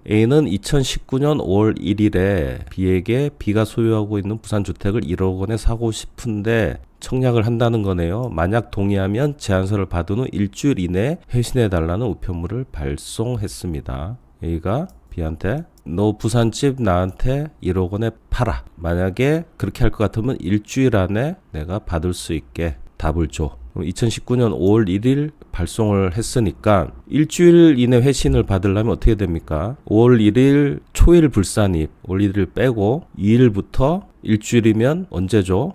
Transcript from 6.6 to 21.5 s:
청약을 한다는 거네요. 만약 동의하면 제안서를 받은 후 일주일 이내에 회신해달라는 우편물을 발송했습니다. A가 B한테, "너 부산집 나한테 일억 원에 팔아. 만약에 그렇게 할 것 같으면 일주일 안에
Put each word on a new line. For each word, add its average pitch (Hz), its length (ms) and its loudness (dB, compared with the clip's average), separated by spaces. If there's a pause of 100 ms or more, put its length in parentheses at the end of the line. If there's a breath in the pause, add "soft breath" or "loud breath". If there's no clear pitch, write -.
청약을 123 460 0
한다는 117 380 0
거네요. 95 460 -2
만약 95 420 -2
동의하면 101 680 -2
제안서를 95 480 0
받은 87 320 -4
후 127 140 -2
일주일 104 480 -2
이내에 95 400 -2 (140)
회신해달라는 101 760 0
우편물을 92 640 -6
발송했습니다. 90 1500 -8 (260)
A가 95 440 -4 (240)
B한테, 90 520 -4 (200)
"너 104 340 -2
부산집 120 640 0
나한테 110 680 0 (140)
일억 90 320 -2
원에 110 180 -2 (180)
팔아. - 340 -2 (120)
만약에 95 720 -2 (120)
그렇게 - 240 -4
할 113 100 4
것 - 60 -10
같으면 110 420 -2
일주일 113 560 0
안에 104 400 0 (160)